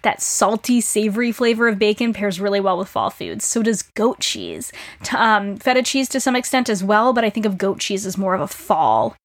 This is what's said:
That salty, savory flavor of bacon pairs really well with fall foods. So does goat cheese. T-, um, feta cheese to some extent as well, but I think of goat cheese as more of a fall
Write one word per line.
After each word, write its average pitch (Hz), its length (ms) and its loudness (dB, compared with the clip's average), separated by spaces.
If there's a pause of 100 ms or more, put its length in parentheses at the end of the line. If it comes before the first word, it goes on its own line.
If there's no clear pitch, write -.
That - 200 0
salty, 247 580 2
savory 220 520 0
flavor 233 360 2
of 202 100 0
bacon 214 340 2
pairs 196 280 -2
really 202 200 2
well 185 180 2
with 190 100 -4
fall - 220 -2
foods. - 340 -8
So 233 180 0
does 214 200 0
goat - 380 0
cheese. - 520 -6 (300)
T-, - 140 -4
um, 202 400 2
feta 254 260 2
cheese 269 280 -2
to 262 100 0
some 254 160 0
extent 262 320 0
as 190 160 -2
well, 220 280 4
but 226 120 2
I 214 60 2
think 220 160 -2
of 190 120 -2
goat 196 220 -2
cheese 196 260 -4
as 185 120 -6
more 190 160 0
of 185 60 -2
a 147 80 -4
fall 110 760 0